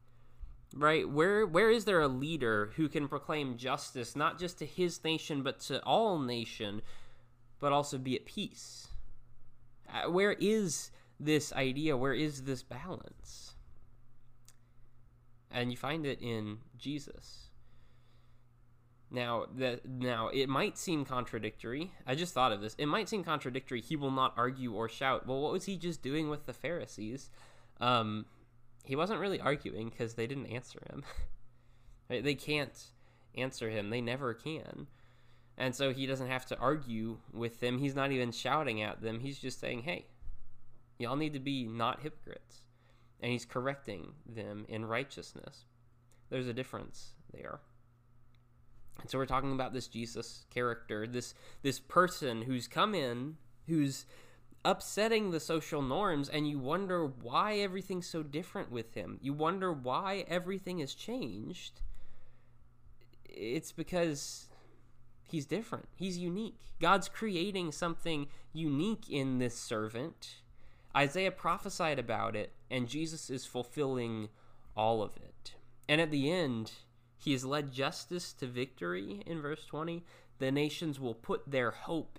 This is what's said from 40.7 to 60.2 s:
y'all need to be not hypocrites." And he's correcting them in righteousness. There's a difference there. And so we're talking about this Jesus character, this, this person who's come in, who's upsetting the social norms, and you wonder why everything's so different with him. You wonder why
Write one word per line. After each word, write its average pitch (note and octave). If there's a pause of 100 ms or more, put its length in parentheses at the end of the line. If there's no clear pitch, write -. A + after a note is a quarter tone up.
y'all A#2+
need D3+
to C#3
be C3
not A#2
hypocrites." - (600)
And B2
he's A#2+
correcting B2+ (120)
them G#2
in A2
righteousness. - (640)
There's C3
a A#2
difference - (180)
there. - (1400)
And -
so C3+
we're C3+
talking C3+
about C3
this B2+
Jesus -
character, A#2
this, A#2+ (280)
this C#3
person D3+
who's B2+
come G3+
in, C3+ (320)
who's D3 (580)
upsetting G3+
the D#3+
social D#3+
norms, C#3+
and D3+
you D3
wonder F3
why C#3
everything's F#3
so D#3+
different D#3
with A#2+
him. G#2
You C3+
wonder F3
why D#3+